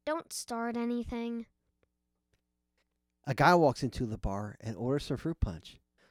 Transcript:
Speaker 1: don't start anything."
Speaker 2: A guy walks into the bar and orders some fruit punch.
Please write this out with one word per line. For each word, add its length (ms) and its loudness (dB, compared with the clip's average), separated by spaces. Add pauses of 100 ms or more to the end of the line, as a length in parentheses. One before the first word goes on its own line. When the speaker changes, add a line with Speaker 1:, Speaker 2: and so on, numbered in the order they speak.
Speaker 1:
don't 260 -4
start 460 -4
anything." 680 -4 (1800)
Speaker 2:
A 80 -2
guy 220 8
walks 260 6
into 240 -2
the 140 -6
bar 420 -4
and 160 -6
orders 280 -2
some 120 -4
fruit 220 -6
punch. 400 -4 (320)